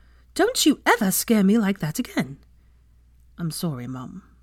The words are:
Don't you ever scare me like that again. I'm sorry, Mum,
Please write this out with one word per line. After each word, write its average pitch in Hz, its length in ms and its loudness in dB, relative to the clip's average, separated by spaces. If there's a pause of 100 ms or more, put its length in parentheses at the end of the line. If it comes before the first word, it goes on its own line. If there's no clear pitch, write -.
(340)
Don't 440 320 0
you 302 180 4
ever 294 260 4
scare 214 340 2
me 196 140 4
like 196 200 0
that 151 200 -6
again. 143 400 -6 (1000)
I'm 170 120 -6
sorry, 143 360 -6
Mum, 127 360 -12 (200)